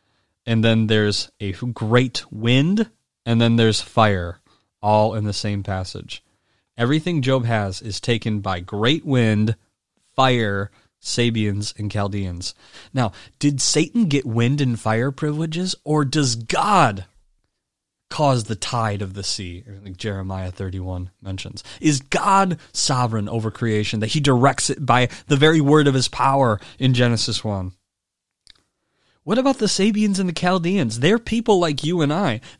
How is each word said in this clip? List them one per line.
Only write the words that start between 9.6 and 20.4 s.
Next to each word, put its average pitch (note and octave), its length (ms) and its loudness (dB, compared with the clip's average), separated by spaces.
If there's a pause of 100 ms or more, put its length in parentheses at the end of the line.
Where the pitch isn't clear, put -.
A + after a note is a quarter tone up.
fire, A2+ 560 0 (300)
Sabeans, G#2+ 760 -2
and G#2 120 -6
Chaldeans. F#2+ 640 -6 (400)
Now, B2 200 -2 (260)
did C#3+ 220 0
Satan F#3+ 440 0
get C#3+ 200 0
wind A#2+ 340 0
and B2 200 0
fire A#2 320 0
privileges, D#3+ 600 -4 (120)
or D3+ 180 0
does C3+ 320 0
God B2+ 680 2 (1040)
cause C3+ 340 2
the G#2+ 120 -6
tide G#2+ 460 -2
of F#2+ 140 -8
the G2 80 -8
sea, F#2 400 -8 (200)
like F#2+ 140 -16
Jeremiah F#2+ 540 -6